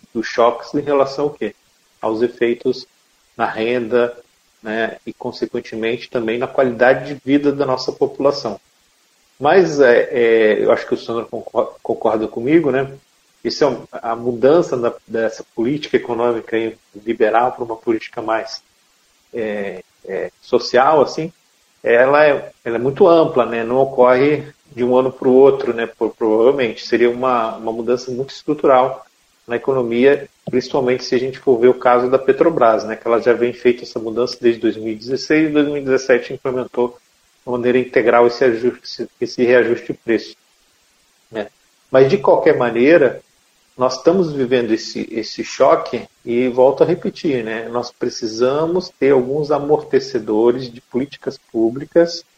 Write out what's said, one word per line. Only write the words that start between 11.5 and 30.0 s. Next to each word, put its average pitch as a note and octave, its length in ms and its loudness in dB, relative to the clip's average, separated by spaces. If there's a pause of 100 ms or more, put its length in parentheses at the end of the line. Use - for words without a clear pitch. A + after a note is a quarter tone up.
concorda A2 460 -4
comigo, C#3+ 440 0
né? C3+ 180 -2 (520)
Isso - 220 -2
é C#3+ 40 4
um, B2 220 -4
a A2+ 280 -8
mudança B2+ 580 2
da, A#2 180 -2 (140)
dessa A2+ 380 -6 (100)
política C3+ 400 -4
econômica A#2 600 -2 (480)
liberal A2+ 480 0
pra B2 100 -10
uma A2 140 -8
política A2 440 -6
mais, A2 400 -6 (720)
é, G#2 480 -8 (240)
é, F2+ 240 -8 (120)
social, C3+ 600 2
assim, D#3+ 300 -2 (500)
ela C3 440 4
é, C#3 260 0 (140)
ela A#2 100 -4
é A2+ 40 -2
muito C#3 280 2
ampla, D3+ 380 4
né? A#2 180 -4
Não A#2+ 140 -2
ocorre C3+ 640 4 (320)
de A#2+ 80 -2
um B2 100 2
ano B2+ 160 2
pro B2+ 220 0
outro, C3+ 420 6
né? A#2 140 -4
Pro-, A2 220 -4
provavelmente A2+ 760 0
seria A#2+ 240 2
uma, A#2+ 460 -2
uma A2+ 160 -8
mudança A#2+ 400 -4
muito B2+ 200 -8
estrutural C3+ 760 0 (420)
na A#2+ 80 -6
economia, B2+ 720 0 (160)